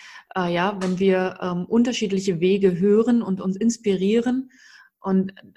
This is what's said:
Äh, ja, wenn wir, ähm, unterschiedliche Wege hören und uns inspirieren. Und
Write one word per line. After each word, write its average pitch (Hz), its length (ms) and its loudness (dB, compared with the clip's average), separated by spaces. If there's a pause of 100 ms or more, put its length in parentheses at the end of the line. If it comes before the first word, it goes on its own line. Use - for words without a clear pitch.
(340)
Äh, 180 180 -2
ja, 185 280 0
wenn 185 180 -2
wir, 185 420 0
ähm, 180 260 -4
unterschiedliche 202 760 0
Wege 185 380 2
hören 220 440 2
und 190 180 -4
uns 185 160 -4
inspirieren. 226 960 0 (500)
Und 190 320 0 (240)